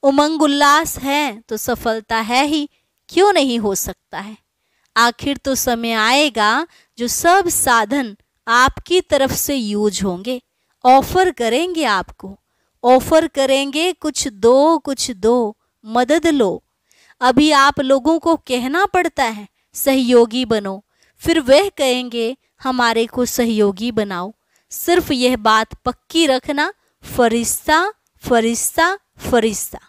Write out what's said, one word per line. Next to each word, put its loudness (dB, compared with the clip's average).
उमंग 2
उल्लास 2
है -4
तो -10
सफलता -4
है 0
ही, -4
क्यों 4
नहीं 0
हो -2
सकता -10
है? -16
आखिर 0
तो -6
समय -4
आएगा 0
जो -4
सब 2
साधन -2
आपकी 0
तरफ 0
से -4
यूज -2
होंगे, -6
ऑफर 4
करेंगे -2
आपको, -6
ऑफर 4
करेंगे, 0
कुछ -6
दो, 4
कुछ -6
दो, 0
मदद 0
लो। 0
अभी 4
आप 4
लोगों 2
को 0
कहना -2
पड़ता -2
है -8
सहयोगी 2
बनो, -4
फिर 0
वह 4
कहेंगे -4
हमारे 0
को -4
सहयोगी -2
बनाओ। -6
सिर्फ -2
यह 0
बात 0
पक्की -4
रखना, -2
फरिश्ता, 0
फरिश्ता, 0
फरिश्ता। -2